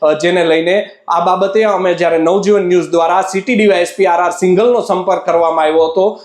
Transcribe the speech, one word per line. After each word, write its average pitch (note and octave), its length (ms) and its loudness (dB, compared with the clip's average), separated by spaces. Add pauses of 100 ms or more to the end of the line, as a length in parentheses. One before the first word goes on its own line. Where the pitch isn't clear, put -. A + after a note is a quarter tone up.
અ, D#3 120 2
જેને E3+ 320 0
લઈને. E3 440 0 (180)
આ E3+ 180 0
બાબતે F#3+ 380 0
અમે F#3 300 0
જ્યારે E3 240 0
નવજીવન F#3+ 460 2
ન્યૂઝ F3 260 0
દ્વારા E3+ 320 0
સિટી F#3+ 340 -4
ડી G#3+ 120 2
વાય F3+ 140 2
એસ E3+ 160 -4
પી F#3+ 80 2
આર F3 160 2
આર F3 100 0
સિંઘલનો G3+ 500 0
સંપર્ક F#3 440 -2
કરવામાં E3 400 0
આવ્યો D#3+ 200 2
હતો, F#3+ 400 -2